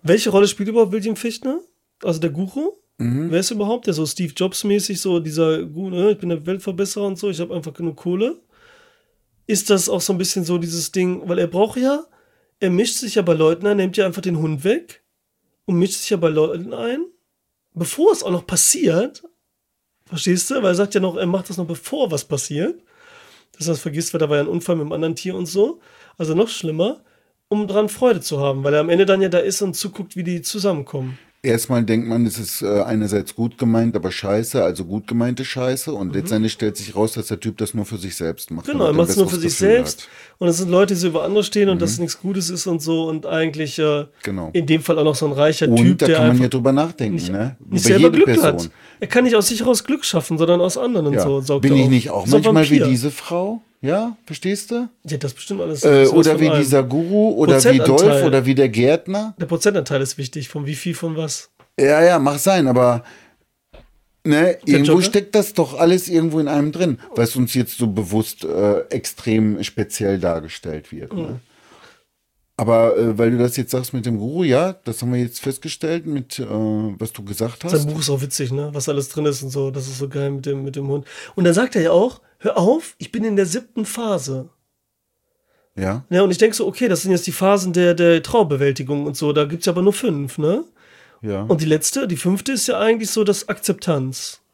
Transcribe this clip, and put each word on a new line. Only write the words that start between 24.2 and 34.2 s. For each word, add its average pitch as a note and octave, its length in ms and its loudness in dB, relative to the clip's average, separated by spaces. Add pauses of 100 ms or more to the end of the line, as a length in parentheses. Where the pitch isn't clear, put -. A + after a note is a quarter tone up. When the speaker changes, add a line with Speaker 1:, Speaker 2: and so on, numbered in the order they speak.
Speaker 1:
da D3+ 80 2
war D3 80 2
ja C#3+ 60 2
ein D3+ 60 -2
Unfall E3+ 280 -2
mit D#3 60 -4
einem D3+ 100 -6
anderen D#3+ 240 -4
Tier F#3 180 -8
und F3+ 120 -6
so. G3+ 340 0 (380)
Also D#3+ 160 -4
noch A3+ 140 2
schlimmer, E3+ 520 -4 (480)
um G#3 180 -2
dran G#3 220 0
Freude A3+ 320 0
zu C#3+ 200 -4
haben, C3+ 240 -2
weil C#3+ 100 2
er D3+ 60 4
am E3 100 0
Ende F#3+ 160 4
dann F#3+ 160 4
ja F#3 60 2
da F3 100 2
ist F#3+ 240 0
und F#3 120 -2
zuguckt, - 420 -10
wie F3+ 80 -6
die F3 180 -4
zusammenkommen. C#3+ 760 -4 (220)
Speaker 2:
Erstmal A#2 440 0
denkt A2+ 240 0
man, A#2 180 2
es G#2 100 -4
ist, G#2 260 -8
äh, G2+ 200 2
einerseits G#2+ 540 -2
gut A2+ 220 -4
gemeint, A2+ 360 2
aber F#2 160 -2
scheiße, G#2+ 520 -2